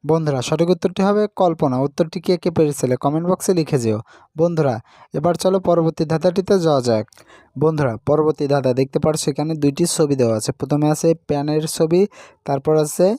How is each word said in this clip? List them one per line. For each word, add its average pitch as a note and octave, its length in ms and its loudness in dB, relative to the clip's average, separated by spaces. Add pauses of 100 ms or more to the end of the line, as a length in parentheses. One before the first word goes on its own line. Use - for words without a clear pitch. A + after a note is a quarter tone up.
বন্ধুরা, D3+ 340 0 (100)
সঠিক E3 220 0
উত্তরটি F3+ 320 0
হবে G#3 200 2 (180)
কল্পনা। D#3+ 360 0 (100)
উত্তরটি E3 340 -4
কে F3+ 160 0
কে F3 140 -4
পেরেছিলে D3 440 0 (100)
কমেন্ট D#3 240 0
বক্সে F#3 260 0
লিখে D#3 300 0
যেও। A2 140 0 (380)
বন্ধুরা, D#3 380 0 (400)
এবার E3 280 0
চলো F#3+ 160 2 (100)
পরবর্তী E3 340 2 (100)
ধাঁধাটিতে F3+ 420 0 (100)
যাওয়া C#3+ 240 2
যাক। A2 160 2 (520)
বন্ধুরা, D3 360 0 (140)
পরবর্তী D3+ 460 0
ধাঁধা C#3 280 2
দেখতে C3+ 200 -2
পাচ্ছ D#3 220 0 (100)
এখানে D3+ 200 -4 (100)
দুইটি C#3+ 220 0 (120)
ছবি D3 200 2
দেওয়া A#2 200 2
আছে। A2 160 -4
প্রথমে D3 420 -2
আছে E3 140 0 (180)
প্যানের D3+ 380 -2 (120)
ছবি, E3 240 2 (440)
তারপর C#3+ 300 0 (100)
আছে F3 220 0 (120)